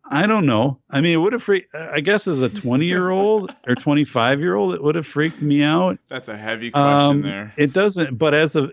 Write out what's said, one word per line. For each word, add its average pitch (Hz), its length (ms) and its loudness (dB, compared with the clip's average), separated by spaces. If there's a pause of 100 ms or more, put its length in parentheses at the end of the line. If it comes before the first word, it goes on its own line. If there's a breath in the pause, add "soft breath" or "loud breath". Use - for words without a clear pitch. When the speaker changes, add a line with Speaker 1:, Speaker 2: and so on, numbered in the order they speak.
Speaker 1:
I 151 200 0
don't 214 180 2
know. 127 320 0 (120)
I 139 100 0
mean, 170 120 2
it 165 80 2
would 196 120 2
have 233 100 -4
freaked, - 320 -2
I 156 260 -6
guess 196 280 0
as 147 120 0
a 127 80 2
twenty-year-old 180 1040 0 (120)
or 123 80 0
twenty-five-year-old, 147 1000 0
it 160 80 -6
would 151 120 2
have 160 140 -4
freaked 156 340 -4
me 147 220 2
out. 180 340 0 (100)
Speaker 2:
That's 127 200 -12
a 107 100 -10
heavy 113 320 -6
question 143 160 2
Speaker 1:
Um, 143 360 4
Speaker 2:
there. 98 360 -8
Speaker 1:
it 147 160 2
doesn't, 185 420 0
but 151 160 2
as 151 240 2
a, 151 160 -2